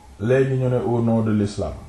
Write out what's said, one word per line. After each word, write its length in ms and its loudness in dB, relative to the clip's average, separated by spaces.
Léegi 360 2
ñu 100 0
ne 100 2
au 220 0
nom 220 2
de 100 0
l'islam. 400 -2